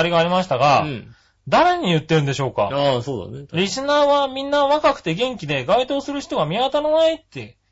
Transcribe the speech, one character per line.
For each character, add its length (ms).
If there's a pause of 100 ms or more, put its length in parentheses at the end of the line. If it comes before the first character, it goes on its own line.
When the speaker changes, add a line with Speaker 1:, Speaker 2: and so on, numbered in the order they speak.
Speaker 1:
り 60
が 100
あ 40
り 60
ま 140
し 40
た 100
が、 240
Speaker 2:
う 40
ん。 300 (320)
Speaker 1:
誰 300
に 120
言 100
っ 20
て 140
る 80
ん 20
で 80
し 80
ょ 80
う 40
か？ 200
Speaker 2:
あ 240
あ、 40
そ 240
う 60
だ 80
ね。 140
Speaker 1:
リ 140
ス 160
ナ 200
ー 40
は 200
み 160
ん 60
な 160
若 300
く 60
て 120
元 240
気 100
で、 180
該 220
当 140
す 100
る 100
人 160
が 80
見 120
当 120
た 120
ら 100
な 180
い 60
っ 100
て、 320 (140)